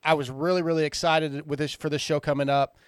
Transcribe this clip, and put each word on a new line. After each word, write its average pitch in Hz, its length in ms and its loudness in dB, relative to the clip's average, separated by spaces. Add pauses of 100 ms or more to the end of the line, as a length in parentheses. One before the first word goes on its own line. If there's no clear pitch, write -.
I 160 100 4
was 139 160 -2
really, 170 320 0
really 160 220 0
excited 156 640 0
with 143 100 -2
this, 147 160 -2
for - 140 -6
this 147 140 -2
show 147 180 0
coming 143 280 0
up, 139 280 0 (120)